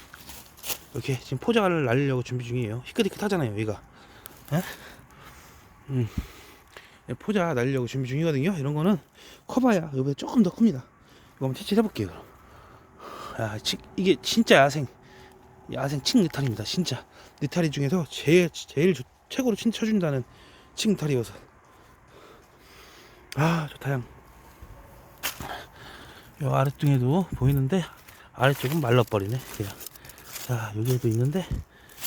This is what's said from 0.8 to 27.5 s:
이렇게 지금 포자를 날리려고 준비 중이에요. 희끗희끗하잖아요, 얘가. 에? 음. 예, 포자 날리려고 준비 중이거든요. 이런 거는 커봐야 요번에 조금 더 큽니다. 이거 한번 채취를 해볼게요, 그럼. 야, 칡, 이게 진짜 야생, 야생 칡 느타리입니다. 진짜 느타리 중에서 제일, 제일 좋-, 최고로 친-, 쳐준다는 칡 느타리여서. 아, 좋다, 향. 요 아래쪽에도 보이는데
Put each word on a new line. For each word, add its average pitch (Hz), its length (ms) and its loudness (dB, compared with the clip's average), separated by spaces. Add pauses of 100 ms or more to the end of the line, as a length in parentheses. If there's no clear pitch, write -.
이렇게 127 260 -4
지금 - 200 -8
포자를 190 460 2
날리려고 127 380 2
준비 123 220 -6
중이에요. 120 400 -4
희끗희끗하잖아요, 190 720 -2
얘가. 107 220 -4 (720)
에? 165 80 0 (1300)
음. 127 180 0 (1000)
예, - 40 -6
포자 175 400 -2
날리려고 127 320 0
준비 131 240 -4
중이거든요. 151 480 0
이런 143 160 -2
거는 165 240 2 (480)
커봐야 202 480 2
요번에 135 200 0
조금 - 280 2
더 180 80 6
큽니다. 190 300 2 (560)
이거 135 120 -4
한번 131 80 -2
채취를 214 280 2
해볼게요, 113 240 -2
그럼. 85 160 -14 (1200)
야, 107 180 -6
칡, - 180 -4 (200)
이게 185 240 4
진짜 - 340 4
야생, 143 320 6 (840)
야생 135 280 -4
칡 240 200 4
느타리입니다. 135 420 -2
진짜 - 420 -4 (360)
느타리 160 300 0
중에서 143 380 0
제일, 170 420 4
제일 - 420 0
좋-, 127 120 -10 (240)
최고로 254 280 0
친-, 233 160 0
쳐준다는 170 500 0 (520)
칡 220 160 2
느타리여서. 143 420 0 (2000)
아, 160 360 2
좋다, - 200 -6
향. 131 120 -2 (2500)
요 135 100 0
아래쪽에도 139 720 2 (100)
보이는데 135 480 2 (500)